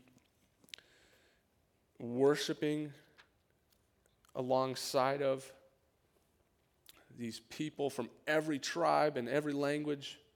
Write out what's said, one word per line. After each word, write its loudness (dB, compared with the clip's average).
worshiping 0
alongside 0
of -2
these -8
people -4
from -4
every 2
tribe 2
and -4
every 0
language -2